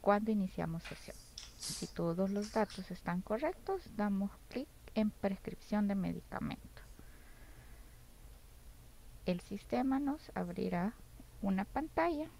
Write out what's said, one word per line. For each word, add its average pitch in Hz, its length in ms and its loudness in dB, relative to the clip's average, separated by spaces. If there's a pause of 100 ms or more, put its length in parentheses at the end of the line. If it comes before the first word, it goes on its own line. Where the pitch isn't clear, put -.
cuando 208 320 8
iniciamos 175 500 2
sesión. - 340 -10 (400)
Si - 300 -4
todos 175 440 2
los 208 220 0
datos 208 380 0
están 180 300 0
correctos, 320 600 0 (140)
damos 202 340 4 (180)
clic 262 200 -4 (260)
en 214 160 6
prescripción - 760 0
de 202 80 4
medicamento. - 880 -2 (2500)
El 180 160 2
sistema 262 600 2
nos 285 340 0
abrirá 180 600 2 (480)
una 196 220 4
pantalla 320 640 2 (120)